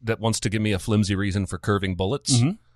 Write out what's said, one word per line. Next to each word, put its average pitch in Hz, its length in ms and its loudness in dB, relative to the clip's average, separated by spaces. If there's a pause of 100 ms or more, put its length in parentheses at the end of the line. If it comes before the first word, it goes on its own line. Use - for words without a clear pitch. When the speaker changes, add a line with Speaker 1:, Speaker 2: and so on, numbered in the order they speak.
Speaker 1:
that 113 160 -2
wants 95 220 0
to 107 100 -2
give 107 100 0
me 107 120 2
a 90 60 0
flimsy 104 360 2
reason 98 320 -2
for 92 100 -8
curving 98 380 0
bullets. 117 420 0
Speaker 2:
Mm-hmm. 135 140 4 (240)